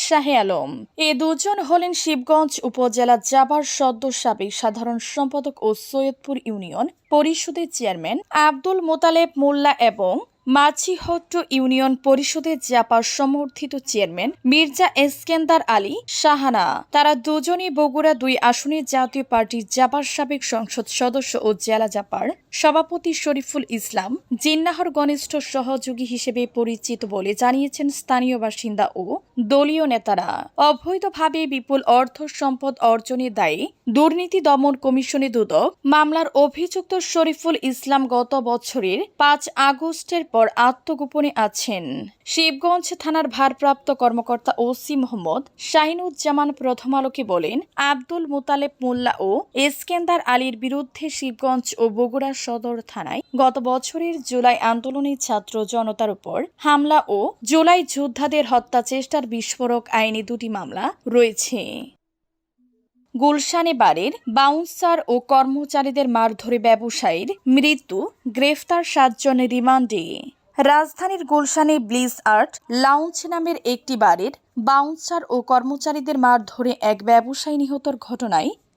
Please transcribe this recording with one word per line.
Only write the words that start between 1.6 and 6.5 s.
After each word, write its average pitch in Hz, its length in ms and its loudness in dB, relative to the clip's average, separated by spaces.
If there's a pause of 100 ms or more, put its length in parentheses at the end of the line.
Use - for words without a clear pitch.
হলেন 349 240 2
শিবগঞ্জ 311 580 0 (120)
উপজেলা 247 520 2 (140)
জাবার 269 340 2 (140)
সদ্য 254 260 0 (180)
সাবেক 208 320 -2
সাধারণ 233 440 -4 (160)
সম্পাদক 277 420 -4 (120)
ও - 20 2 (200)
সৈয়দপুর 269 460 -4 (100)
ইউনিয়ন 208 400 -6 (240)